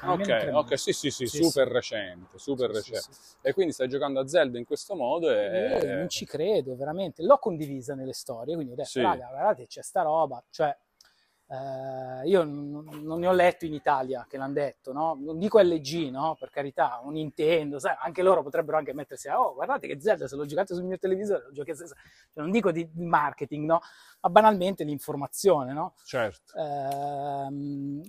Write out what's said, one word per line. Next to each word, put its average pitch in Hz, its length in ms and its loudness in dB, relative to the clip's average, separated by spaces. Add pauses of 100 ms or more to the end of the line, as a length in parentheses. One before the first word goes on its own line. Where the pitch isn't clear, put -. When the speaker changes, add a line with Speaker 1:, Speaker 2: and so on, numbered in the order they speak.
Speaker 1:
almeno 180 340 2
Speaker 2:
Ok, - 20 4
Speaker 1:
tre 110 160 0
Speaker 2:
ok, 143 140 4
Speaker 1:
mesi. 139 100 0
Speaker 2:
sì, - 160 -2
sì, - 160 -2
sì, 127 160 -4
Speaker 1:
Sì, 147 160 -2
Speaker 2:
super 143 220 4
Speaker 1:
sì. 117 80 0
Speaker 2:
recente, 95 680 -4
super 127 320 -2
Speaker 1:
Sì, 107 240 -4
sì, - 0 -
Speaker 2:
recente. 98 200 -6
Speaker 1:
sì. - 280 -20
Speaker 2:
E - 120 2
quindi 170 200 2
stai 131 160 -2
giocando 139 300 -2
a 135 80 -2
Zelda 135 320 4
in 120 60 -8
questo - 280 -6
modo 156 380 0
e 104 180 2
Speaker 1:
Eh, 110 380 0
non 92 220 -4
ci - 160 -6
credo, 151 500 0
veramente. 156 480 -6
L'ho 262 160 8
condivisa 143 560 -4
nelle 131 180 -8
storie, 123 400 -8
quindi 139 200 -6
ho - 20 -12
detto, 139 140 -6
Speaker 2:
Sì. 131 120 -2
Speaker 1:
"Raga, 123 280 0
guardate, 143 360 0
c'è - 160 -16
sta 185 220 0
roba", 151 480 0
cioè, 147 260 0 (720)
eh, 131 760 -8
io 180 160 6
n-, 147 600 -8
non 160 160 -4
ne 175 80 2
ho 185 40 6
letto 175 340 6
in 156 80 -4
Italia 131 560 0
che 139 80 -10
l'han 135 160 -4
detto, 135 400 -4
no? 156 260 -2
Non 160 200 -6
dico 214 200 6
L 175 200 6
G, 143 320 -4
no? 151 280 -2
Per 127 120 -10
carità, 139 520 -2
un 143 100 -8
Nintendo, 156 680 0
sai, 180 180 -2
anche 170 240 -6
loro 180 220 6
potrebbero 151 340 -2
anche 147 160 -2
mettersi 139 360 -10
a, 170 120 0
"Oh, - 140 0
guardate 139 320 -4
che 139 140 -6
Zelda, 160 260 0
se 127 80 -10
lo 147 100 -6
giocate 170 300 -2
sul 180 80 -4
mio 185 160 -4
televisore, 190 460 -2
lo 135 60 -20
giochi 143 200 -10
a 156 40 -6
stesso". 160 200 -16
Cioè, - 480 -14
non 170 80 -2
dico 202 200 2
di, 165 200 -4
di 170 140 -8
marketing, 151 600 0
no? 165 140 4 (420)
Ma 185 80 2
banalmente 196 540 6
l'informazione, 143 880 0
no? 165 300 -6
Speaker 2:
Certo. - 540 -4
Speaker 1:
Ehm, 143 1500 -6